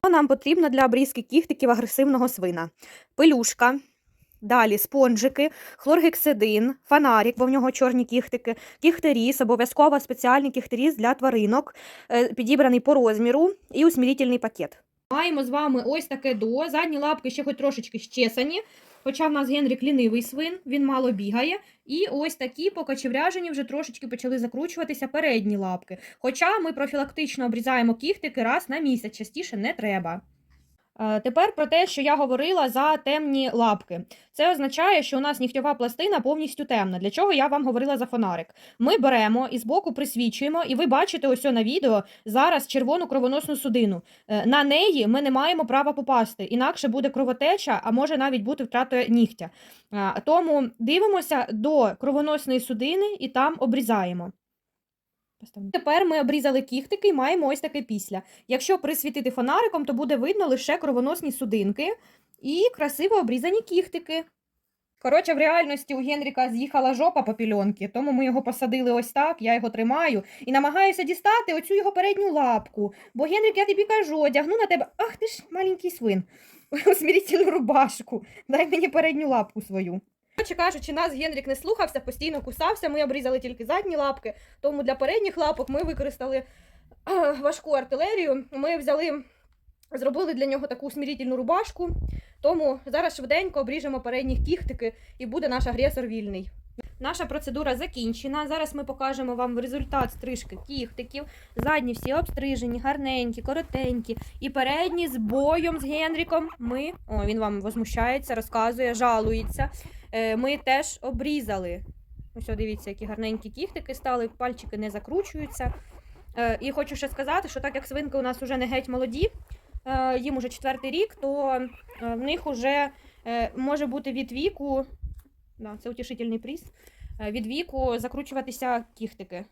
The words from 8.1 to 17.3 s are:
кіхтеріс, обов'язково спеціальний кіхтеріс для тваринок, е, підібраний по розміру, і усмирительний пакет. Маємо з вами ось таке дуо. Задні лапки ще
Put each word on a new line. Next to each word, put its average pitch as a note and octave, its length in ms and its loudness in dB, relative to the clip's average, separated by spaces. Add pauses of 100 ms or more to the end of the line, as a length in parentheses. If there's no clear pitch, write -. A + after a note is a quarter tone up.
кіхтеріс, C#4 600 4
обов'язково B3+ 580 6
спеціальний C4+ 520 2
кіхтеріс C4 440 0
для A#3 180 2
тваринок, B3 600 2 (360)
е, A#3+ 220 4
підібраний B3 460 4
по C#4 140 4
розміру, B3 600 4 (180)
і C#4+ 140 4
усмирительний C4 520 4
пакет. A3 400 -6 (340)
Маємо D4+ 320 0
з B3 60 -4
вами C4+ 360 0
ось D4 200 -2
таке C4+ 280 -4
дуо. A#3 360 -2
Задні D#4 280 0
лапки D4 320 -2
ще B3+ 140 -6